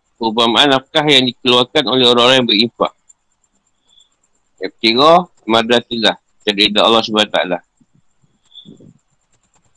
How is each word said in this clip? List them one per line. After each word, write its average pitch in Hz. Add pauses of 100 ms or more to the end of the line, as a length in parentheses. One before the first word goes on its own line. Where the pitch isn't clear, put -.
(200)
perumpamaan 117
nafkah 147
yang 135
dikeluarkan 123
oleh 123
orang-orang 123
yang 117
berinfak. 107 (1700)
Ibtigha 135 (160)
mardatillah, 113 (240)
cari 104
reda 104
Allah 110
Subhanahu 107
Wa -
Taala. 87 (2250)